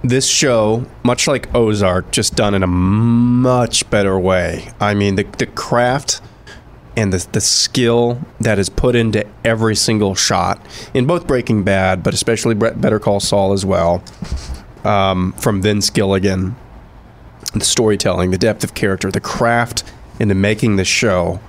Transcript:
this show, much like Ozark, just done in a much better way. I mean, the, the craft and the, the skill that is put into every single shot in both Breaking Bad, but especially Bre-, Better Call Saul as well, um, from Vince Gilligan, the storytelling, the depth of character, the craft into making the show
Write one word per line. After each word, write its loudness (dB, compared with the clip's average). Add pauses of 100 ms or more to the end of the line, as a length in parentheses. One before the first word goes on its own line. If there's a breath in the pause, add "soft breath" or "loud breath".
this 0
show, 2 (180)
much 0
like -2
Ozark, 0
just -2
done 2
in 0
a 0
much 2
better 2
way. 0
I 0
mean, 2
the, 0
the -4
craft -2 (720 loud breath)
and 2
the, -4
the 0
skill 0 (180)
that 0
is -2
put 0
into 0 (180)
every 2
single 0
shot -2 (280 loud breath)
in 2
both 0
Breaking 0
Bad, 2
but -2
especially 0
Bre-, 0
Better 0
Call 0
Saul 0
as 0
well, 0 (840 loud breath)
um, 0
from -2
Vince 0
Gilligan, 0 (1000)
the -4
storytelling, 2
the 0
depth 0
of -8
character, -2
the -4
craft -2 (360 loud breath)
into 2
making 2
the 0
show 0